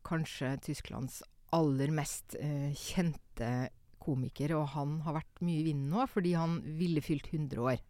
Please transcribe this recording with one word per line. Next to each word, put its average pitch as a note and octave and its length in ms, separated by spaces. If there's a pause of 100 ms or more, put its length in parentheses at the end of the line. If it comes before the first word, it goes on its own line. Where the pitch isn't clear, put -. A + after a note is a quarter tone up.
kanskje D3 580
Tysklands - 600 (300)
aller C#3+ 400
mest, - 480
eh, C#3+ 340
kjente B2+ 960 (280)
komiker, C#3 580
og D3+ 140
han D3 320
har D3+ 120
vært - 280
mye F3 180
i D#3 40
vinden C#3+ 280
nå, A#3+ 160
fordi F3+ 260
han E3 280
ville D#3 400
fylt D3 260
hundre D3+ 320
år, B2 200 (100)